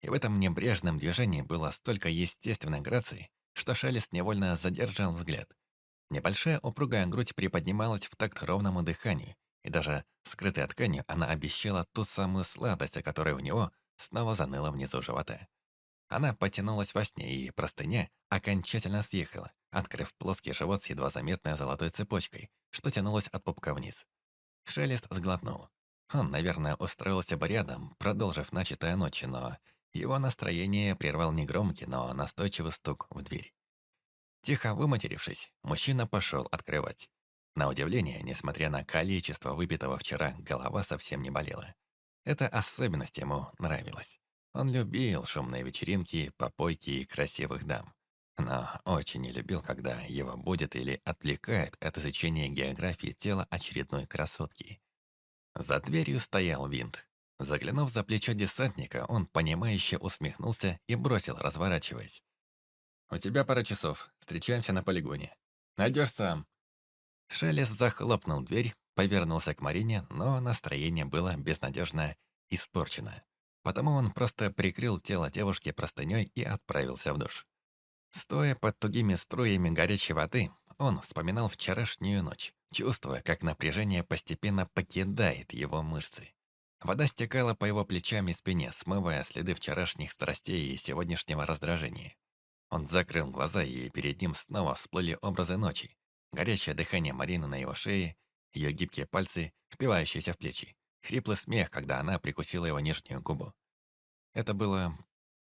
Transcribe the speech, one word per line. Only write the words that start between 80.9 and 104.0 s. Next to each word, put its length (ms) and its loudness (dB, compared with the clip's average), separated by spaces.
вспоминал 480 0
вчерашнюю 760 0
ночь, 300 -6
чувствуя, 500 0
как 200 2
напряжение 640 2
постепенно 640 0
покидает 880 0
его 280 -2
мышцы. 520 -6
Вода 260 2
стекала 480 2
по 100 0
его 180 4
плечам 440 0
и 60 2
спине, 380 0
смывая 520 0
следы 320 -2
вчерашних 560 -2
страстей 640 -2
и 40 -4
сегодняшнего 680 -2
раздражения. 680 -2
Он 160 0
закрыл 460 2
глаза, 320 0
и 260 -4
перед 320 -4
ним 140 0
снова 400 -2
всплыли 460 -2
образы 360 0
ночи. 400 -2
Горячее 420 0
дыхание 380 0
Марины 340 -2
на 80 -4
его 180 -4
шее, 420 0
её 160 0
гибкие 380 -2
пальцы, 460 -2
впивающиеся 600 2
в 40 -8
плечи, 380 -8
хриплый 360 0
смех, 340 0
когда 280 -2
она 200 0
прикусила 480 -2
его 120 0
нижнюю 420 -2
губу. 320 -4